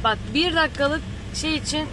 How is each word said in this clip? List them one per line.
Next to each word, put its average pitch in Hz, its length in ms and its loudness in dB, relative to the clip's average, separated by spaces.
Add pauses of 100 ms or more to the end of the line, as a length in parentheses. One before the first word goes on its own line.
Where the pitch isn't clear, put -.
Bak, 220 140 4 (160)
bir 320 220 2
dakikalık 302 460 2 (320)
şey 214 220 0
için - 380 -2